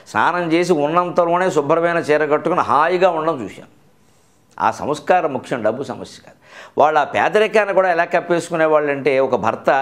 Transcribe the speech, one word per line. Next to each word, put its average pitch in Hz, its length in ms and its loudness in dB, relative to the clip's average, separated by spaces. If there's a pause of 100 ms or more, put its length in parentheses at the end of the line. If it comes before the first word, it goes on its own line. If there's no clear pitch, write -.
స్నానం 160 440 0
చేసి 175 200 2
ఉన్నంతలోనే 170 800 0
శుభ్రమైన 165 460 0
చీర 151 280 0
కట్టుకుని 151 360 0
హాయిగా 165 500 2
ఉండడం 156 340 -4
చూశాను. - 280 -16 (880)
ఆ 104 100 2
సంస్కారం 151 600 -2
ముఖ్యం, 123 300 -6
డబ్బు 113 200 -2
సమస్య 101 440 -14
కాదు. - 120 -20 (400)
వాళ్ళు 151 220 4
ఆ 139 40 2
పేదరికాన్ని 196 720 0
కూడా 185 160 2
ఎలా 170 140 2
కప్పేసుకునేవాళ్ళంటే, 156 1160 0
ఒక 131 140 0
భర్త 113 360 -2 (120)